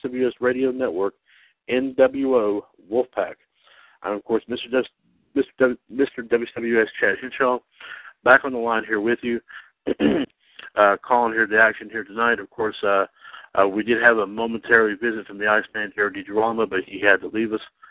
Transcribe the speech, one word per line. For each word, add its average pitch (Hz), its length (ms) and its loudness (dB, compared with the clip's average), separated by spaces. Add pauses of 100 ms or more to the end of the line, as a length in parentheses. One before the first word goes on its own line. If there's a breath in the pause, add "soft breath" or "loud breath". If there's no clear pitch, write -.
W 127 240 -2
S 117 120 -4
Radio 127 300 0
Network, 101 460 -4 (520 soft breath)
N 127 300 -2
W 131 380 2
O 104 320 0 (240)
Wolfpack. 113 440 -4 (680 soft breath)
I'm, 101 140 -4
of 101 60 -12
course, 113 240 -2
Mister 120 220 -8
Des-, 127 140 0 (500)
Mister 139 240 -2
W-, 127 200 2 (120)
Mister 131 320 -4
W 117 320 0
W 117 280 0
S 110 80 0 (100)
Chad 101 200 2
Henshaw, 127 380 -2 (640 loud breath)
back 127 220 6
on 135 80 -6
the 123 60 -4
line 113 260 0
here 107 160 -2
with 117 220 0
you, 120 180 -4 (460 loud breath)
<clears throat> - 120 -2 (760 loud breath)
uh, 101 280 6
calling 120 300 2
here 113 140 0
the 107 120 2
action 110 300 2
here 110 140 -8
tonight. 113 360 -2
Of 98 120 -14
course, 107 320 -6
uh, 98 220 2 (540 loud breath)
uh, 98 80 6
we 98 140 -2
did 113 180 0
have 117 200 4
a 101 80 -2
momentary 113 680 0
visit 110 300 -6
from 101 140 -16
the 104 80 -4
Iceman, 107 480 -2
Jared 104 180 -2
DiGirolamo, 107 560 -4
but 95 160 -4
he 98 160 -14
had 98 200 4
to 92 80 -12
leave 107 220 -4
us. 110 100 -6 (300 loud breath)